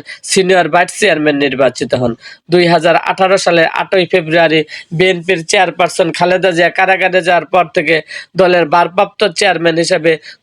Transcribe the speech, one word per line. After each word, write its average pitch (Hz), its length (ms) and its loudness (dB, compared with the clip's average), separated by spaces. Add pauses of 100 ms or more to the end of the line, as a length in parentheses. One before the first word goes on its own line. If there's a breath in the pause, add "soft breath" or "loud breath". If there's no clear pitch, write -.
(220 loud breath)
সিনিয়র 180 460 2
ভাইস 175 300 0
চেয়ারম্যান 156 400 0
নির্বাচিত 127 560 -2
হন। 120 180 -2 (380 loud breath)
দুই 175 160 4
হাজার 170 380 2
আঠারো 180 340 0
সালে 165 240 2 (120)
আটই 180 320 -2
ফেব্রুয়ারি 160 540 0 (340 loud breath)
বিএনপির 175 520 0
চেয়ারপারসন 180 680 0
খালেদা 180 400 0
জিয়া 170 180 2
কারাগারে 185 520 0
যাওয়ার 165 240 0
পর 180 180 0 (100)
থেকে 160 220 0 (400 loud breath)
দলের 175 300 4
ভারপ্রাপ্ত 175 540 0 (160)
চেয়ারম্যান 170 420 0
হিসেবে 165 340 0 (300 loud breath)